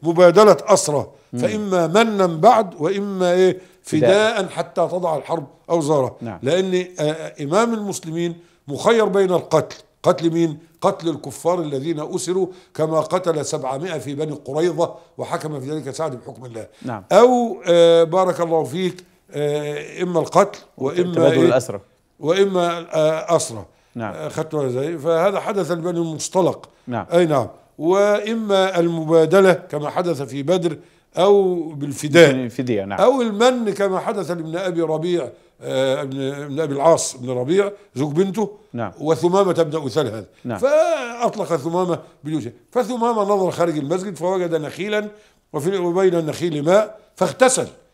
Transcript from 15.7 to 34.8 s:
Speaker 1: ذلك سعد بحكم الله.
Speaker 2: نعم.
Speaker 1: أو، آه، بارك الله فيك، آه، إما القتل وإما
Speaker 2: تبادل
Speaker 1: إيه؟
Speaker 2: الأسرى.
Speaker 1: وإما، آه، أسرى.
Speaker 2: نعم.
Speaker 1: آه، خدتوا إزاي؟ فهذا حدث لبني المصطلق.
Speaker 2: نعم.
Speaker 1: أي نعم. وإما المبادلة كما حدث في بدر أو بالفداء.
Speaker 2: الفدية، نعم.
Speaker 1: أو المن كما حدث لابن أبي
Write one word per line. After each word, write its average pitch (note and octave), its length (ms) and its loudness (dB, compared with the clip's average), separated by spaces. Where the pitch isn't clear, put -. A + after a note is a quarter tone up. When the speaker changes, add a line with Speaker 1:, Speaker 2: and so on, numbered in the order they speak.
Speaker 1:
ذلك C#3+ 200 -8
سعد C#3+ 260 -6
بحكم A#2+ 280 -18
الله. A2+ 220 -14
Speaker 2:
نعم. A2 300 -10
Speaker 1:
أو، A#3+ 540 6
آه، E3+ 380 6
بارك F3 360 0
الله E3 240 0
فيك، F3 400 -6
آه، D3 720 -6
إما F3 180 0
القتل G3 380 2
وإما F3 360 -2
Speaker 2:
تبادل E3 240 4
Speaker 1:
إيه؟ - 80 4
Speaker 2:
الأسرى. A#2+ 340 0
Speaker 1:
وإما، F3 720 0
آه، D#3+ 440 0
أسرى. A2 280 -4
Speaker 2:
نعم. A2+ 200 -8
Speaker 1:
آه، D#3 140 -10
خدتوا D3+ 380 -4
إزاي؟ C#3 320 -4
فهذا E3 420 0
حدث F#3+ 300 -4
لبني E3+ 280 -4
المصطلق. E3 680 -2
Speaker 2:
نعم. A2+ 260 -6
Speaker 1:
أي F3 140 4
نعم. C3+ 220 0
وإما G3+ 1000 0
المبادلة E3 720 4
كما D3 380 -4
حدث E3+ 320 -4
في C#3 200 -8
بدر D#3 360 -2
أو F#3 460 4
بالفداء. D3 680 4
Speaker 2:
الفدية، B2 540 -2
نعم. G2 160 -4
Speaker 1:
أو B3+ 220 4
المن A#3 480 0
كما F#3+ 280 -2
حدث F#3+ 320 -6
لابن D#3+ 260 -6
أبي F3 260 -4